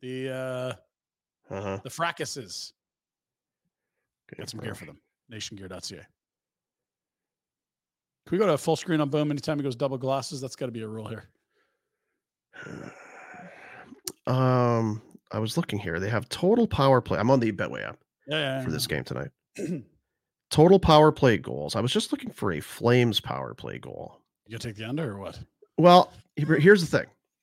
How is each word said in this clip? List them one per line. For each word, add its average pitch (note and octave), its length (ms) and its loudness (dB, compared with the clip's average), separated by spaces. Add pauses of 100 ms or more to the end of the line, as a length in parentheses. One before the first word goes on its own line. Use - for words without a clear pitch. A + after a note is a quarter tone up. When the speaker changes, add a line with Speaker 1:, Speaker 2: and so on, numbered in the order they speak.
Speaker 1:
the, C3 280 -10
uh, - 1200 -12
Speaker 2:
Uh-huh. G2 300 -6
Speaker 1:
the C3 60 -16
fracases, D3+ 840 -10 (1600)
get - 120 -14
some A2 120 -14
Speaker 2:
Yeah. - 60 -12
Speaker 1:
gear G2 80 -10
for F2 100 -18
them. F#2 140 -20 (300)
Nation G#2+ 280 -14
gear F#2+ 100 -16
dot F#2 180 -14
C F#2+ 100 -14
A. D2 40 -18 (2250)
Can - 60 -18
we F3 40 0
go G#3+ 100 2
to D3+ 100 2
full D#3+ 180 -2
screen D#3 260 -2
on C#3+ 80 -2
Boom D3+ 220 -2
anytime D3 260 -6
he C#3+ 60 -4
goes C3 120 -6
double C3 220 -4
glasses? C3+ 440 -6
That's C3 140 -12
gotta B2+ 160 -8
be A2+ 100 -10
a A2 60 -10
rule A2 200 -12
here. G#2 220 -14 (1400)
Speaker 2:
<sighs> - 280 -14 (1300)
Um, A#2+ 760 2 (300)
I G#2+ 80 -4
was A2 180 -4
looking G#2 220 -4
here. E2 200 -6
They G2 100 -4
have A2+ 200 -4
total A3 380 2
power C3+ 340 4
play. - 180 -2
I'm A2+ 120 2
on C3+ 80 4
the A2+ 120 0
Betway C#2+ 360 -6
app - 100 -14 (300)
Speaker 1:
Yeah, D3+ 100 -4 (220)
yeah, C3 40 -8
Speaker 2:
for B2+ 80 -6
this D2+ 180 -4
Speaker 1:
yeah. D#2 80 -4
Speaker 2:
game - 60 -4
tonight. - 280 -8 (260)
Speaker 1:
<clears throat> E3 260 -8 (680)
Speaker 2:
Total F3+ 280 8
power D#3 320 8
play B2 260 4
goals. C#2 380 -8
I G#2 40 -2
was A#2+ 120 -2
just - 200 -4
looking C4 180 -6
for G2+ 220 -4
a D2+ 80 -4
Flames A#2+ 600 2
power C2 340 -8
play - 260 -14
goal. - 400 -16 (260)
Speaker 1:
You G#2 60 -20
gonna A2+ 80 -14
take A#2 160 -12
the A2 120 -12
under C3+ 260 -6
or G2 40 -12
what? F#2 220 -14 (380)
Speaker 2:
Well, F3 340 10 (240)
here, D3 240 2
here's F3+ 280 8
the A#2+ 120 0
thing. - 80 -6 (360)